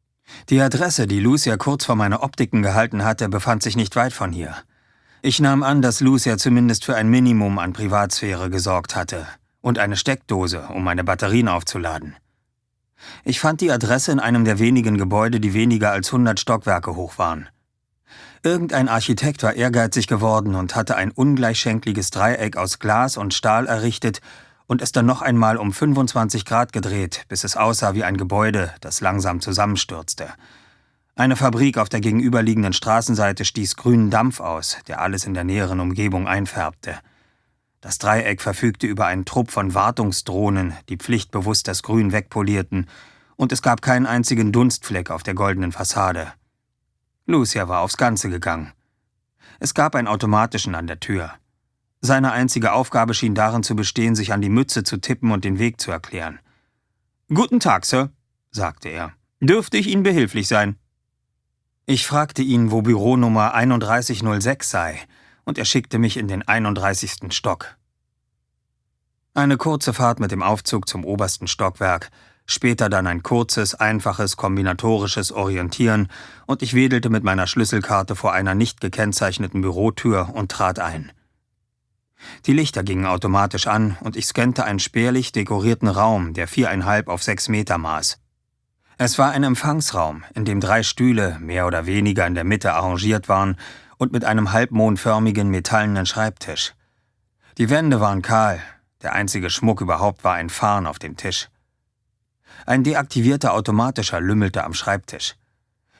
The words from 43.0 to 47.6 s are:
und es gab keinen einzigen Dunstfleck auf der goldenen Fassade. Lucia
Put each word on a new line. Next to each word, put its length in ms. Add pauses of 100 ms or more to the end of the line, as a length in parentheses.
und 160
es 100
gab 200
keinen 240
einzigen 480
Dunstfleck 580
auf 100
der 120
goldenen 400
Fassade. 580 (920)
Lucia 420